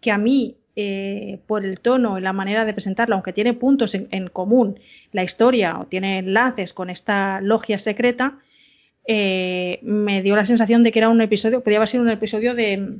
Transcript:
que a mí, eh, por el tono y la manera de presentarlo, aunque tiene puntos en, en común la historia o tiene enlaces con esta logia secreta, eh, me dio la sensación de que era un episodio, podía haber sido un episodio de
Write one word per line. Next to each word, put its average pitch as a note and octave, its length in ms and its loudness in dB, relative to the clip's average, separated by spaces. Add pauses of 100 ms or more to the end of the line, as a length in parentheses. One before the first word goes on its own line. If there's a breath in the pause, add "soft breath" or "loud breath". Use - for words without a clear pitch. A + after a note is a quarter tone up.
que A3+ 100 -2
a G3+ 60 2
mí, B3 400 0 (180)
eh, G3 720 -8
por G#3 180 -4
el F#3+ 140 -6
tono A#3+ 380 0
y F#3 40 -6
la F#3+ 120 -2
manera G3 320 -2
de G#3+ 80 -4
presentarlo, G3+ 420 -2
aunque F#3 180 -6
tiene A3+ 200 0
puntos B3 420 2
en, F#3+ 160 -6
en F#3+ 160 -6
común G3+ 520 2 (320 loud breath)
la F#3 120 0
historia G3 560 2
o F#3 60 -10
tiene F#3+ 340 -2
enlaces G3+ 540 0
con F3+ 160 -10
esta G3 520 -2
logia G#3 380 0
secreta, B3 600 -2 (680 soft breath)
eh, F#3 760 -2
me G3+ 380 0
dio G3 140 2
la G#3 100 4
sensación A#3 380 4
de A3+ 80 4
que A3+ 80 2
era A3 100 4
un A#3 120 6
episodio, A3 420 0
podía G#3 140 2
haber G#3+ 100 2
sido B3 160 0
un A#3 60 2
episodio A3 440 -2
de G3+ 460 -4